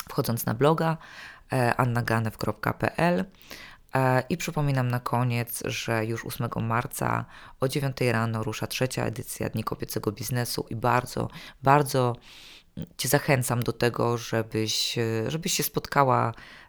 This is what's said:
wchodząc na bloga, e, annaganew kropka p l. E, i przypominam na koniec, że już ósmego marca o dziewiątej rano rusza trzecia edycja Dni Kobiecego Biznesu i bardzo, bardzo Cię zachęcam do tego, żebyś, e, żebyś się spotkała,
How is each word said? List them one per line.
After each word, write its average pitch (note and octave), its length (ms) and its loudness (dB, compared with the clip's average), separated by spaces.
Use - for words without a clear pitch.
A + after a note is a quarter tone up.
wchodząc A2+ 360 -2
na A#2 80 0
bloga, D#3+ 440 4
e, B2 220 4
annaganew A#2 640 0
kropka - 360 -2
p - 240 -2
l. F3 280 2
E, C3 340 4
i F3 80 -2
przypominam C#3 500 0
na B2 120 0
koniec, A#2+ 680 0
że A2+ 400 -2
już A2+ 200 -4
ósmego - 340 -4
marca A#2 680 0
o C3+ 80 2
dziewiątej C3 440 0
rano A2+ 320 0
rusza A2 240 -4
trzecia B2+ 380 -2
edycja A2 440 -4
Dni A2 140 -4
Kobiecego - 480 -4
Biznesu A#2+ 580 -2
i A#2 60 -6
bardzo, A#2+ 540 0
bardzo C3+ 520 4
Cię - 120 -2
zachęcam B2+ 540 4
do A#2 100 -2
tego, A#2+ 440 2
żebyś, A2 800 -2
e, A2+ 340 0
żebyś E3 220 -2
się D3+ 100 0
spotkała, B2 720 2